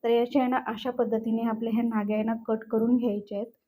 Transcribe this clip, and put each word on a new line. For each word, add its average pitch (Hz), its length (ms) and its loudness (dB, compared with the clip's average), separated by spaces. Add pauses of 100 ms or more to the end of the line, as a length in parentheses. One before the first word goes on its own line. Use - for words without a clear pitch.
तर 233 60 0
याचे 240 300 4
आहे 254 80 2
ना 254 100 0 (100)
अशा 226 240 -4
पद्धतीने 226 500 0
आपल्या 226 320 -2
ह्या 233 100 2
नाग्या 214 320 0
आहे 214 100 0
ना 226 80 0 (140)
कट 220 100 0
करून 226 400 2
घ्यायचे 208 380 -2
आहेत. 208 100 -4 (220)